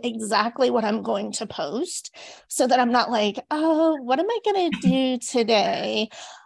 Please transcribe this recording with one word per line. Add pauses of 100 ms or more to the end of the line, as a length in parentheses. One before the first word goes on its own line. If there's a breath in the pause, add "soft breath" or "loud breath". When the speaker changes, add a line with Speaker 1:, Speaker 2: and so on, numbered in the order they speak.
Speaker 1:
exactly
what
I'm
going
to
post (320 loud breath)
so
that
I'm
not
like, (100)
"Oh,
what
am
I
gonna
Speaker 2:
<laughs>
Speaker 1:
do
today?" (360 loud breath)